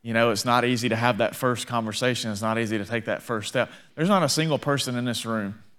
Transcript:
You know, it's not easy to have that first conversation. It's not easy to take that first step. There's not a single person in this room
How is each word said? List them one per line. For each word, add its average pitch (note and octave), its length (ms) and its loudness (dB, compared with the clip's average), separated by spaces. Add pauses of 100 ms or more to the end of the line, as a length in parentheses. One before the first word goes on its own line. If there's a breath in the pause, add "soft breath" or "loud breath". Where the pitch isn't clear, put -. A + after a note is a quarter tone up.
You A#2 120 -6
know, A#2 160 6
it's G#2 140 -2
not A#2+ 200 4
easy B2 240 2
to A2+ 80 2
have A#2 220 2
that A2+ 180 0
first B2 300 -2
conversation. A#2 680 -2
It's G2+ 100 -4
not A2+ 160 0
easy A2 200 -2
to G2+ 60 -4
take A2 200 -4
that G2+ 180 -4
first G#2+ 260 -6
step. A#2+ 220 -2 (240 loud breath)
There's E3 140 0
not G3 140 4
a C#3+ 60 2
single D#3 300 0
person C3 380 -2
in A#2+ 80 -2
this A#2 220 -4
room G#2+ 360 -4 (160)